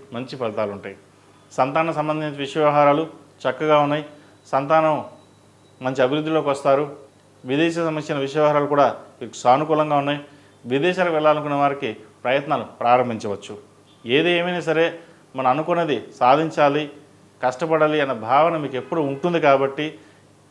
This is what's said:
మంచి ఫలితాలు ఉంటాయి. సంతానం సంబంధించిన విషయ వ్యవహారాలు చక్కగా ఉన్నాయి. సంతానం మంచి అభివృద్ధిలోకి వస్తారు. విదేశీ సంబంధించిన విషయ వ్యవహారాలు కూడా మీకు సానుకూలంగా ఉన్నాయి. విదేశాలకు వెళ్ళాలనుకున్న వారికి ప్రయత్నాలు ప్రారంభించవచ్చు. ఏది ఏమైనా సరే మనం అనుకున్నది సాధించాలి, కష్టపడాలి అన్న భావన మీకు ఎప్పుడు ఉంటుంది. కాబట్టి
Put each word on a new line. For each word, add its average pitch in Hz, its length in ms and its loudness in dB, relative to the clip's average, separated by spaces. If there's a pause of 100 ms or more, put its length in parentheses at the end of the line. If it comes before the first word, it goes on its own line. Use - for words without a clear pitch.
(140)
మంచి 127 220 -10
ఫలితాలు 110 360 -4
ఉంటాయి. 101 240 -12 (560)
సంతానం 156 420 -2
సంబంధించిన 151 440 -4
విషయ 143 220 -8
వ్యవహారాలు 147 480 4 (420)
చక్కగా 151 300 2
ఉన్నాయి. 147 260 0 (420)
సంతానం 143 560 2 (800)
మంచి 131 200 -2
అభివృద్ధిలోకి 151 480 0
వస్తారు. 139 460 0 (500)
విదేశీ 156 300 0
సంబంధించిన 156 420 -4
విషయ 139 220 -4
వ్యవహారాలు 147 260 4
కూడా 139 300 2 (260)
మీకు 113 140 -14
సానుకూలంగా 151 600 2
ఉన్నాయి. 143 240 -2 (460)
విదేశాలకు 170 480 0
వెళ్ళాలనుకున్న 151 420 2
వారికి 139 420 -2 (260)
ప్రయత్నాలు 139 400 0
ప్రారంభించవచ్చు. 113 920 -2 (480)
ఏది 151 260 2
ఏమైనా 175 280 -2
సరే 160 400 -2 (360)
మనం 131 120 -2
అనుకున్నది 156 560 0 (160)
సాధించాలి, 147 680 2 (540)
కష్టపడాలి 156 580 0
అన్న 135 120 -2
భావన 139 440 2
మీకు 139 180 -6
ఎప్పుడు 127 260 -4
ఉంటుంది. 147 380 -2
కాబట్టి 143 600 2 (520)